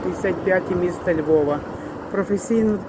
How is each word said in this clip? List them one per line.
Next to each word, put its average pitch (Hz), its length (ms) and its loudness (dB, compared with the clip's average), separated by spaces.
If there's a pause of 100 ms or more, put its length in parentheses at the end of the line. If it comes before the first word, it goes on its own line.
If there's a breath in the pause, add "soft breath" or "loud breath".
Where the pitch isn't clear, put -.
п'ятдесят 180 320 -2
п'ятій 185 400 0
міста 175 380 0
Львова. 151 460 4 (520 loud breath)
Професійну 208 760 2